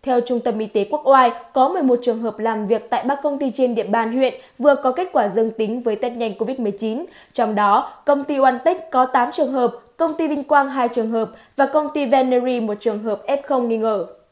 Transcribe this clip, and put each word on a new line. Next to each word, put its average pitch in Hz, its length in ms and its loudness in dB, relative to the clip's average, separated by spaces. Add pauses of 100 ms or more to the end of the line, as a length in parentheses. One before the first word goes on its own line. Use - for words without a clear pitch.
Theo 247 180 2
Trung 240 180 -2
tâm 226 200 -2
Y 220 60 -2
tế 202 260 -2
Quốc 294 160 -2
Oai, 262 240 6 (220)
có 269 160 4
mười 359 120 -2
một 247 200 2
trường 226 200 -2
hợp 220 180 -6
làm 214 280 -2
việc 226 220 -2
tại 233 180 -2
ba 277 80 0
công 285 220 -4
ty 269 140 -2
trên 247 240 0
địa 214 80 -2
bàn 226 340 -2
huyện 262 160 0 (260)
vừa 277 160 6
có 269 160 -2
kết 370 200 -4
quả 220 160 2
dương 220 240 0
tính 220 300 -4
với 226 140 -2
test 233 180 -4
nhanh 226 240 -6
covid 254 220 -4
mười 208 120 -2
chín. 226 340 -6 (280)
Trong 220 220 -2
đó, 208 380 2 (120)
công 285 180 2
ty 277 140 -4
One 262 280 4
Tech 349 260 0
có 254 140 4
tám 254 260 0
trường 269 200 -2
hợp, 254 200 2 (260)
công 320 160 0
ty 320 140 -2
Vinh 294 160 -2
Quang 277 260 2
hai 254 180 -2
trường 226 240 -2
hợp 220 180 -2 (260)
và 277 100 4
công 294 280 0
ty 285 120 0
Venery 254 540 2
một 208 200 -2
trường 214 240 -2
hợp 220 240 -4
F 277 180 0
không 247 220 0
nghi 226 100 0
ngờ. 214 280 -2 (260)